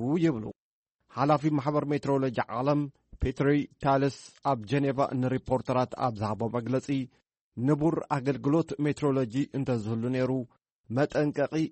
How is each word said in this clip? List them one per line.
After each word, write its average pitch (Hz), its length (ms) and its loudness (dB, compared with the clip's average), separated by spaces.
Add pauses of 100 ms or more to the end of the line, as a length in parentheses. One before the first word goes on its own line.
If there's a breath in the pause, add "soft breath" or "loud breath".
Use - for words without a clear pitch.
(180)
ይብሉ። 147 280 0 (680)
ሓላፊ 143 380 2
ማሕበር 147 340 0
ሜትሮሎጂ 135 520 0 (100)
ዓለም 139 340 0 (360)
ፔትሪ 135 320 0 (280)
ታለስ 139 400 2 (280)
ኣብ 139 180 2
ጀኔቫ 135 340 0 (160)
ንሪፖርተራት 127 840 0
ኣብ 123 180 0
ዝሃቦ 104 320 -4
መግለጺ፣ 120 400 -2 (680 soft breath)
ንቡር 147 380 2 (140)
ኣገልግሎት 139 600 0 (100)
ሜትሮሎጂ 135 540 0 (180)
እንተዝህሉ 113 580 -2
ነይሩ፣ 127 220 0 (580 soft breath)
መጠንቀቒ 143 640 0 (180)